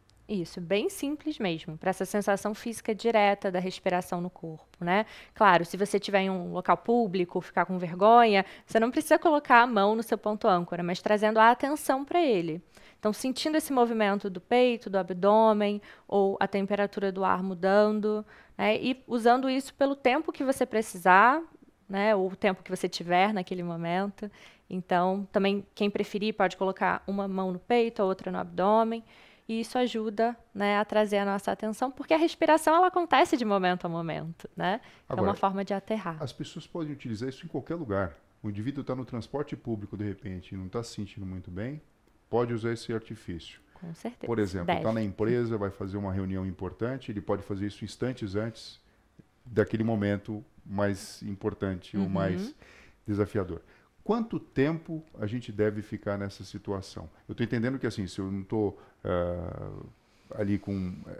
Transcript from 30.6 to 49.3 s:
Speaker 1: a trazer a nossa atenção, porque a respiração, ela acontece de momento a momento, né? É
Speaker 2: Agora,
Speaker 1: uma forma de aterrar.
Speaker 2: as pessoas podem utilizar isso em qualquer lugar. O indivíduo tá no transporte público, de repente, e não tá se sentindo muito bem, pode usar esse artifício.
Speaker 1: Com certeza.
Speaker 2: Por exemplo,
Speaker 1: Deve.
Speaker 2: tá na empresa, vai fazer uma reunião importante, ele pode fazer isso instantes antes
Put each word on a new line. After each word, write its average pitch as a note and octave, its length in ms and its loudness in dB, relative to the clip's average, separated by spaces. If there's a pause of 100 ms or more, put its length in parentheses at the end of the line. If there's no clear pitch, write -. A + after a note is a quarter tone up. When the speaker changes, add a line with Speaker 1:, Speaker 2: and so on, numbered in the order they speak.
Speaker 1:
a G#3+ 80 2
trazer G#3 320 2
a G3+ 80 2
nossa G3+ 260 -2
atenção, A3 400 -4
porque D4 220 -2
a D#4+ 40 4
respiração, D#4+ 560 4
ela F4+ 140 6
acontece E4+ 480 2
de B3 80 -2
momento F#3 400 2
a F3 60 -4
momento, E3 640 -8
né? F3+ 240 -2 (300)
É - 20 -6
Speaker 2:
Agora, G3 160 0
Speaker 1:
uma G3 80 0
forma G3 300 -2
de G3+ 80 -4
aterrar. F#3+ 500 -4
Speaker 2:
as C3 80 -8
pessoas - 340 -12
podem D#3 280 -6
utilizar B2 340 -6
isso C3+ 180 -10
em D#3+ 40 -12
qualquer D#3+ 260 -6
lugar. G2 400 -2 (260)
O A2 80 -6
indivíduo A#2 320 -6
tá B2+ 140 -6
no C3 80 -8
transporte B2+ 540 -8
público, G#2 400 -8
de G#2 80 -4
repente, F#2+ 500 -8
e - 20 -10
não F#2 120 -10
tá A#2 120 -6
se - 120 -12
sentindo G2 320 -10
muito F#2 260 -10
bem, B2 300 -8 (480)
pode A#2+ 240 0
usar A#2 180 -4
esse A#2 220 -8
artifício. G#2+ 640 -10 (140)
Speaker 1:
Com E3+ 200 -14
certeza. - 320 -12
Speaker 2:
Por - 140 -2
exemplo, F#2 280 -2
Speaker 1:
Deve. - 160 0
Speaker 2:
tá A2+ 100 0
na A2 100 -2
empresa, A2+ 540 -2
vai G2 140 -2
fazer G2 260 -10
uma G2 160 -4
reunião F#2+ 320 -4
importante, A2 680 -8
ele G2+ 80 -6
pode G2 240 -4
fazer G2+ 220 -6
isso G2+ 180 -10
instantes A2 520 -8
antes - 440 -6 (640)